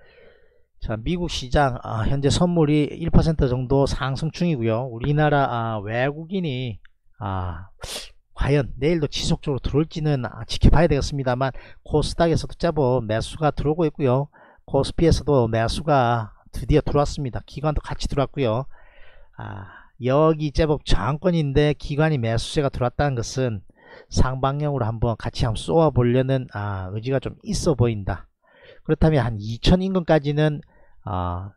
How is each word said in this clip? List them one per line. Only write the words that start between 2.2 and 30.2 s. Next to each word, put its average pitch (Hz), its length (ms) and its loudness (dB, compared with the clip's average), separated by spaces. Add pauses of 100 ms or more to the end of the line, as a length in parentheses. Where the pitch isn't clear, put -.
선물이 151 560 2
일 - 260 -6
퍼센트 160 380 4
정도 131 380 2
상승 135 440 -4
중이고요. 123 540 -2
우리나라, 139 680 2
아, 113 280 -2
외국인이, 131 1000 -4 (400)
아, 92 520 -6 (640)
과연 139 420 0
내일도 147 300 0
지속적으로 - 520 -2
들어올지는, 147 680 -2
아, 113 180 -12
지켜봐야 - 440 6
되겠습니다만 131 640 0 (320)
코스닥에서도 151 720 0
제법 131 500 0
매수가 113 460 -2
들어오고 156 340 0
있고요. 139 420 0 (380)
코스피에서도 135 840 2
매수가 117 840 0 (180)
드디어 135 280 2
들어왔습니다. 143 640 -2
기관도 147 340 -4
같이 - 280 -6
들어왔고요. 131 580 -2 (720)
아, 104 280 -12 (380)
여기 151 480 2
제법 156 320 0
저항권인데 147 880 2
기관이 151 440 0
매수세가 117 500 -2
들어왔다는 131 460 -2
것은 117 480 -4 (480)
상방향으로 135 760 0
한번 113 340 -2
같이 - 260 -4
한번 113 120 0
쏘아보려는, 131 960 2
아, 101 400 -6
의지가 120 280 -2
좀 104 220 -8
있어 180 320 0
보인다. 107 540 -2 (540)
그렇다면 156 420 2
한 117 160 -4
이천 117 400 2
인근까지는, 151 800 0 (440)